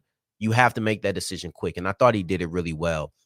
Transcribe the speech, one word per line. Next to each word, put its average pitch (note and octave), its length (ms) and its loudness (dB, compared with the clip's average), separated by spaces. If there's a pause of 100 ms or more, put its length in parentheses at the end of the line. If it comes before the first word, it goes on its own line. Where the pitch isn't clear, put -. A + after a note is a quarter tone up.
(380)
You A2 140 0
have A#2+ 220 6
to B2 60 -4
make G#2+ 220 -2
that G2 120 -2
decision F2 380 -8
quick. - 240 -6
And F2+ 120 -6
I G2 40 -2
thought B2 220 4
he G2+ 80 0
did F2 200 -2
it E2 80 -4
really E2+ 240 -2
well. D#2 380 -4 (120)